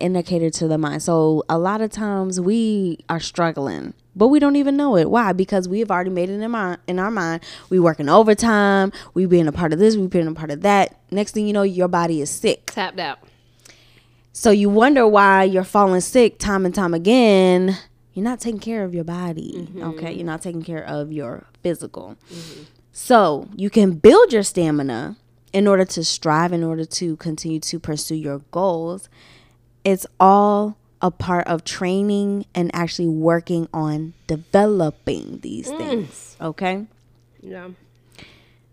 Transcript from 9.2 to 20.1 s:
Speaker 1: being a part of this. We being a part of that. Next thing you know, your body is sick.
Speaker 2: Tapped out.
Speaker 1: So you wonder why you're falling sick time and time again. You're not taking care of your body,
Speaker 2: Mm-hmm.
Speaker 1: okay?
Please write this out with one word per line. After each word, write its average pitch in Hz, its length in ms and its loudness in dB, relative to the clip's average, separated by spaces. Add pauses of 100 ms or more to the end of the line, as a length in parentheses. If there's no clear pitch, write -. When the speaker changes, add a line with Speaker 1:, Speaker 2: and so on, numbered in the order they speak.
Speaker 1:
being 170 200 4
a 143 60 -2
part 160 200 -2
of 156 60 -4
this. 220 180 4
We 190 120 -2
being 180 180 0
a 160 80 -6
part 156 160 -12
of 143 120 -10
that. 196 360 2 (140)
Next 202 200 -4
thing 214 140 -4
you 208 80 -2
know, 202 80 2
your 180 260 0
body 170 320 0
is 139 80 -4
sick. - 380 -4
Speaker 2:
Tapped 185 320 -8
out. 147 220 -8 (1120)
Speaker 1:
So - 160 2
you 202 200 4
wonder 240 360 6
why 196 380 6
you're 185 180 0
falling 190 380 2
sick 233 380 2
time 196 280 -2
and 180 80 -2
time 175 200 -2
again. 185 840 4 (360)
You're 190 100 -6
not 247 160 -6
taking 220 200 -8
care 226 220 -8
of 180 120 -8
your 165 100 -6
body, 170 520 -8
Speaker 2:
Mm-hmm. 175 340 -14
Speaker 1:
okay? 160 240 -10